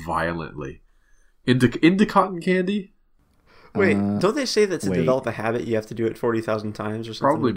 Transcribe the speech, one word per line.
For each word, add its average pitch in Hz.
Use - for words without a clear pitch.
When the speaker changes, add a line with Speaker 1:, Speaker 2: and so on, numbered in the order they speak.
Speaker 1:
violently." 82
Into, 127
into 190
cotton 190
candy? 185
Speaker 2:
Wait, 180
Speaker 3:
Uh, 101
Speaker 2:
don't 196
they 277
say 208
that 185
to 196
Speaker 3:
wait. 175
Speaker 2:
develop 131
a 113
habit, 117
you 113
have 107
to 120
do 113
it 107
forty 113
thousand 107
times 110
or 110
something 143
Speaker 1:
Probably 123